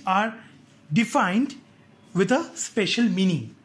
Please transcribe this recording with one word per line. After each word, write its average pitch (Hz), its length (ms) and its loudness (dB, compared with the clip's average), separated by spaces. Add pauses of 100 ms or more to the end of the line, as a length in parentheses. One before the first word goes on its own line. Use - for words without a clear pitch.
are 202 280 0 (580)
defined 226 640 0 (580)
with 190 160 2
a 285 120 2 (120)
special 226 540 -2 (120)
meaning. 160 440 0